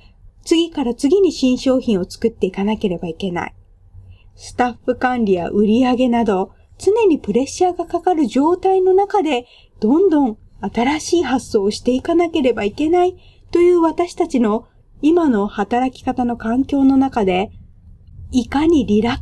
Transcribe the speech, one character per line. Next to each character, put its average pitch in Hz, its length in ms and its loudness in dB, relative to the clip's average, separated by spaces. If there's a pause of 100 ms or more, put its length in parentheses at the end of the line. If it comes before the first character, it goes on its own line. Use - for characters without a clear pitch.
(440)
次 330 280 0
か 285 120 -4
ら 240 100 -2
次 311 280 2
に 349 100 4
新 254 260 0
商 262 220 0
品 202 220 0
を - 20 -4
作 - 240 -6
っ 214 40 0
て - 160 -2
い 190 40 -4
か 196 140 -4
な 214 100 -2
け 208 140 -4
れ 170 80 -4
ば 175 100 -10
い 160 60 -8
け 190 180 -6
な 170 160 -6
い。 - 80 -18 (800)
ス - 220 -14
タ 247 140 0
ッ 240 40 -16 (100)
フ 247 120 -2
管 247 260 -2
理 196 120 2
や 170 120 -4
売 208 200 2
り 233 180 2
上 247 100 2
げ 254 140 0
な 233 160 0
ど、 190 260 -2 (260)
常 427 300 2
に 302 100 4
プ - 140 -6
レ 233 120 0
ッ - 20 -2
シ 359 200 -2
ャ 359 40 2
ー 349 80 -4
が 339 80 -6
か 339 160 -6
か 370 120 0
る 302 140 0
状 311 300 0
態 381 240 2
の 370 120 4
中 403 300 2
で、 254 240 -2 (320)
ど 240 180 2
ん 381 120 4
ど 294 160 2
ん 220 120 -4 (220)
新 240 400 -2
し 339 200 0
い 330 40 0
発 247 280 -4
想 208 120 0
を 208 80 0
し - 80 -12
て 247 120 0
い 254 100 -2
か 339 140 -2
な 339 140 2
け 330 120 -2
れ 247 100 2
ば 220 140 -6
い 208 80 -4
け 302 160 -2
な 359 160 2
い 370 100 -2 (360)
と 339 80 2
い 349 120 4
う 349 100 2
私 330 320 0
た 330 140 -2
ち 262 140 0
の 196 260 -2 (340)
今 320 280 4
の 208 180 0
働 240 500 -4
き - 60 -20
方 254 220 -4
の 240 100 -4
環 240 300 -2
境 277 180 0
の 269 140 4
中 262 260 0
で、 185 280 -2 (800)
い 240 180 -2
か 302 180 0
に 294 180 4
リ 208 160 2
ラ 240 120 -2
ッ 277 80 -6